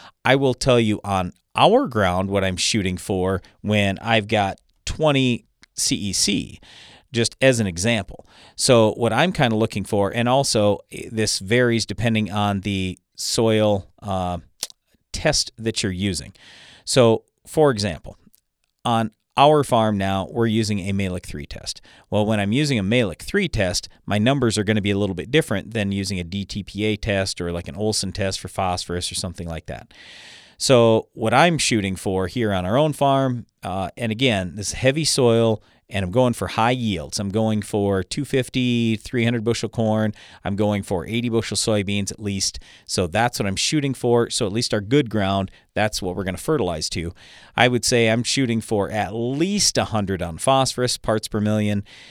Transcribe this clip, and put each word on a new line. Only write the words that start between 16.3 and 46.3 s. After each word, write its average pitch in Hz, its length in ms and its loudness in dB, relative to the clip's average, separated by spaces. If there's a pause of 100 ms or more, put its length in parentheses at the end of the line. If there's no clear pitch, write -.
So, 117 400 4 (220)
for 151 260 2
example, 101 440 -6 (680)
on 113 260 0 (260)
our 147 280 6
farm 110 340 2
now, 95 320 -2
we're 117 160 0
using 107 320 0 (100)
a 101 40 -2
Mehlich 95 340 -4
three 73 200 -12
test. - 340 -14 (300)
Well, 104 140 0
when 107 140 0
I'm 101 140 0
using 143 260 0
a 98 60 -2
Mehlich 101 380 0
three 196 260 -2
test, 92 400 -2 (180)
my 98 120 0
numbers 120 380 2
are 107 60 0
gonna 107 180 0
be 101 120 0
a 98 60 0
little 98 180 -2
bit 85 160 -8
different 113 420 -2
than 101 160 -2
using 98 300 -4
a 87 40 -4
D 98 200 -6
T 101 180 -10
P 101 220 -6
A 107 120 0
test 98 440 -2
or, 87 100 -4
like, 87 160 -6
an 71 80 -14
Olsen 101 380 -4
test 98 260 -4
for - 80 -12
phosphorus 90 640 -4
or 87 60 -8
something 90 320 -8
like 80 180 -10
that. - 260 -14 (640)
So 117 560 4
what 110 180 -2
I'm 160 240 6
shooting 98 400 0
for 95 300 -2
here 107 260 -2
on 90 140 0
our 104 100 0
own 151 160 2
farm, 135 540 0 (160)
uh, 95 340 -4
and 117 160 -2
again, 104 440 0
this 104 180 -8
heavy 139 320 2
soil, 113 560 4 (260)
and 98 160 -2
I'm 90 60 -4
going 123 240 2
for 92 140 -6
high 113 240 0
yields. 107 460 -2
I'm 98 120 -4
going 110 320 0
for 101 400 0
two 139 240 -6
fifty, 120 720 0
three 117 280 -2
hundred 117 180 0
bushel 110 280 -2
corn. 110 420 0 (320)
I'm 98 120 -4
going 104 260 2
for 92 240 -4
eighty 117 240 -2
bushel 110 260 -2
soybeans 101 560 -2
at - 80 -14
least. 101 380 -4 (260)
So - 220 -2
that's 107 320 0
what 110 80 -2
I'm 95 100 -2
shooting 139 380 -2
for. 120 340 2
So - 160 -2
at 95 80 -2
least 120 220 -2
our 107 80 -2
good 123 260 2
ground, 98 420 0 (220)
that's 104 300 -2
what 92 120 -4
we're 98 100 -6
gonna 92 120 -4